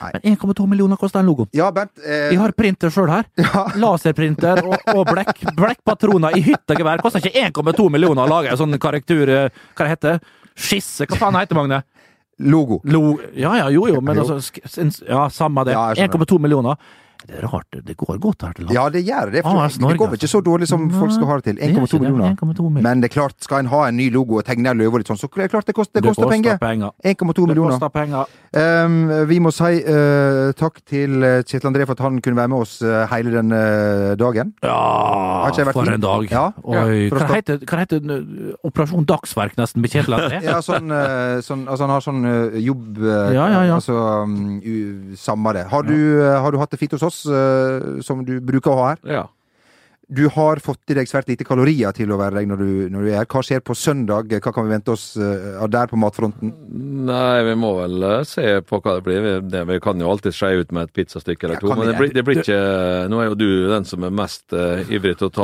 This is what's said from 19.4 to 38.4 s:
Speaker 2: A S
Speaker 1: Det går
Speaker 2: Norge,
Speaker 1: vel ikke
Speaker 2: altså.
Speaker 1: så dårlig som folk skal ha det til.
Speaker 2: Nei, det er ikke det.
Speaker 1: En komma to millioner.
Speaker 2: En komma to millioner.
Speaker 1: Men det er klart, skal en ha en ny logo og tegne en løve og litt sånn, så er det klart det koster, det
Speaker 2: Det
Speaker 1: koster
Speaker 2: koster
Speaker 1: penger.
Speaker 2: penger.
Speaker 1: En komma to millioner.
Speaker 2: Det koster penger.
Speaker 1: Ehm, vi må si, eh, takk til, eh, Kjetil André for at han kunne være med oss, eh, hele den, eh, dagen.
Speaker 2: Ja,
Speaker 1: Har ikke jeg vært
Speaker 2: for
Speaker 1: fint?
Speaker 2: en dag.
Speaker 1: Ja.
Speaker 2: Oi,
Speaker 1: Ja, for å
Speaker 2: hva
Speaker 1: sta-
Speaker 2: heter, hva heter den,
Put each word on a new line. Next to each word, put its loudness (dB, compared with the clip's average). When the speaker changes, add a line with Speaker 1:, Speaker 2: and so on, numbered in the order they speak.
Speaker 2:
A 2
S -2
Speaker 1:
Det -8
går 4
Speaker 2:
Norge, 2
Speaker 1:
vel -4
ikke -4
Speaker 2:
altså. 2
Speaker 1:
så 4
dårlig 2
som 0
folk 2
skal 2
ha 0
det -4
til. -2
Speaker 2:
Nei, -4
det 4
er 4
ikke -
det. -
Speaker 1:
En -
komma 0
to 2
millioner. 2
Speaker 2:
En 0
komma -2
to -4
millioner. 0
Speaker 1:
Men 4
det 2
er -14
klart, 0
skal -2
en -2
ha 4
en -2
ny 0
logo 2
og -2
tegne 0
en 0
løve 4
og 2
litt -8
sånn, -2
så -8
er -4
det -2
klart 0
det -2
koster, -2
det 2
Speaker 2:
Det 6
Speaker 1:
koster 0
Speaker 2:
koster 2
Speaker 1:
penger. 2
Speaker 2:
penger. -2
Speaker 1:
En 2
komma -2
to 4
millioner. 2
Speaker 2:
Det -2
koster -4
penger. -4
Speaker 1:
Ehm, 2
vi 4
må 4
si, 2
eh, 2
takk -2
til, 0
eh, 4
Kjetil -6
André 2
for -4
at -4
han 0
kunne 0
være 2
med 0
oss, -6
eh, 2
hele -2
den, 2
eh, 2
dagen. -2
Speaker 2:
Ja, -2
Speaker 1:
Har 2
ikke -4
jeg 0
vært 0
Speaker 2:
for 0
Speaker 1:
fint? 0
Speaker 2:
en -2
dag. 0
Speaker 1:
Ja. 0
Speaker 2:
Oi, -4
Speaker 1:
Ja, 0
for -2
å -2
Speaker 2:
hva 0
Speaker 1:
sta- 2
Speaker 2:
heter, -2
hva -4
heter -2
den, -8